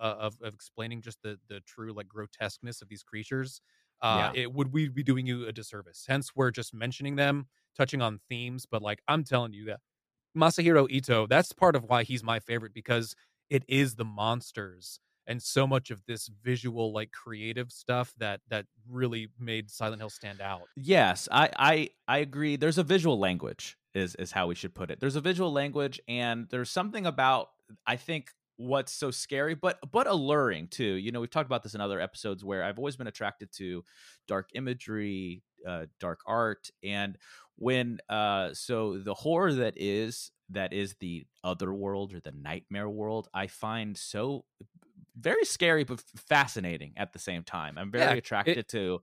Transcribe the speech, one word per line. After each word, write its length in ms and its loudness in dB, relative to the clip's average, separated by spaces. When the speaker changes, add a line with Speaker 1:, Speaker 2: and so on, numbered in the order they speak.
Speaker 1:
uh, 180 -2
of, 240 -6
of 120 -8
explaining 480 -10
just 200 -16
the, 160 -8
the 120 -12
true, 320 -14
like, 160 -12
grotesqueness 760 -8
of 60 -20
these 140 -18
creatures, 580 -6
uh, 260 4
Speaker 2:
Yeah. 60 0
Speaker 1:
it 200 -2
would, 200 0
we'd 220 0
be 100 -2
doing 220 2
you 200 -4
a 60 -6
disservice. 560 -12
Hence, 280 0
we're 160 6
just 200 -6
mentioning 440 -4
them, 320 2
touching 260 2
on 260 0
themes, 380 -6
but, 160 -2
like, 260 -4
I'm 160 4
telling 280 2
you 140 -14
that 140 -8
Masahiro 540 8
Ito, 360 4
that's 260 6
part 240 6
of 80 2
why 200 4
he's 180 -6
my 180 0
favorite, 340 -6
because 400 0
it 180 2
is 280 2
the 80 -2
monsters 960 -4
and 160 -6
so 240 4
much 240 2
of 160 -10
this 220 -8
visual, 640 -2
like, 200 -4
creative 600 -8
stuff 460 -2
that, 300 -2
that 180 -2
really 420 -2
made 320 -6
Silent 300 -4
Hill 100 -8
stand 300 -12
out. 360 -8
Speaker 2:
Yes, 540 6
I, 260 6
I, 340 6
I 120 2
agree. 380 0
There's 220 4
a 60 4
visual 340 4
language 580 -2
is, 200 -2
is 180 -8
how 140 2
we 80 0
should 200 -8
put 160 -8
it. 100 -8
There's 160 0
a 40 0
visual 320 0
language, 540 -2
and 440 -2
there's 200 -4
something 360 -4
about, 420 4
I 100 2
think, 340 -6
what's 360 0
so 180 -2
scary, 440 -2
but, 240 0
but 160 4
alluring 640 2
too. 260 0
You 180 -2
know, 80 -4
we've 100 -6
talked 160 0
about 160 -2
this 120 -12
in 60 -6
other 200 -2
episodes 440 -6
where 180 -2
I've 160 -4
always 180 -6
been 100 -10
attracted 460 -8
to 320 -8
dark 280 -2
imagery, 880 -6
uh, 200 -6
dark 280 -6
art, 440 -2
and 360 -4
when, 420 0
uh, 460 0
so 440 -2
the 160 -4
horror 400 2
that 220 2
is 540 -2
that 220 -4
is 280 -2
the 260 -6
other 280 -2
world 420 -4
or 60 -12
the 120 -14
nightmare 560 -8
world, 460 -6
I 120 -4
find 500 -6
so 480 -6
very 240 2
scary, 400 4
but 140 -6
f-, 220 -20
fascinating 760 2
at 160 -6
the 60 -16
same 240 -6
time. 340 -8
I'm 140 -6
very 140 4
Speaker 1:
Yeah, 140 4
Speaker 2:
attracted 400 0
Speaker 1:
it, 100 -6
Speaker 2:
to 340 -2